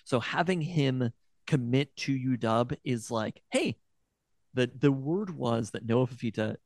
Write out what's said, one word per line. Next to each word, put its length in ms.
So 160
having 400
him 520
commit 500
to 140
U 240
W 480
is 260
like, 400
hey, 280
the, 240
the 120
word 380
was 420
that 140
Noah 220
Fafita, 480